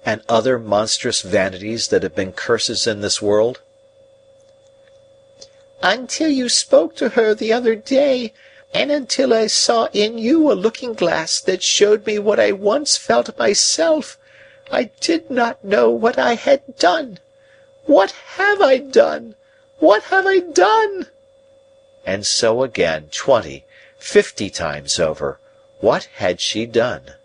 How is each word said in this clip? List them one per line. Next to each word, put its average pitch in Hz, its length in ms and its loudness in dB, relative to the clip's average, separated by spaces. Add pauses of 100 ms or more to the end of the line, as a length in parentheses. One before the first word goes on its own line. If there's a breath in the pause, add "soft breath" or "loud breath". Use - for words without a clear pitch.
and 107 240 -4
other 120 300 2
monstrous 110 640 -2
vanities 98 640 -4
that 123 140 2
have - 120 -6
been 95 180 -6
curses 110 540 -2
in 104 140 -4
this 101 200 -4
world? 107 400 0 (2250 loud breath)
Until 247 460 -2
you 262 200 0
spoke 285 480 2
to 262 140 -2
her 220 240 2
the 220 180 -2
other 233 220 0
day, 254 580 0 (400 soft breath)
and 269 200 -2
until 269 420 0
I 220 120 2
saw 226 460 0
in 220 260 -2
you 285 320 2
a 233 40 4
looking-glass 185 880 -2
that 185 220 -2
showed 208 440 2
me 214 120 -2
what 208 200 0
I 214 140 4
once 208 440 0
felt 233 420 -2
myself, 294 800 0 (520 loud breath)
I - 200 -2 (100)
did - 300 -2
not 240 340 -2
know 220 260 2
what 233 280 0
I 247 160 0
had 269 440 -2
done. 320 400 0 (680 soft breath)
What 233 260 4 (240)
have 403 240 0
I 269 180 4
done? 233 560 0 (440 soft breath)
What 381 260 4
have 381 220 0
I 381 120 2
done? 370 680 2 (1000)
And 98 180 -4
so 113 380 0
again, 82 480 -2
twenty, 82 540 -2 (340 soft breath)
fifty - 520 -2
times 73 500 -6
over, 76 400 -2 (400 soft breath)
what 147 240 0 (120)
had 90 240 -2
she 110 260 -6
done? 113 480 -4 (100)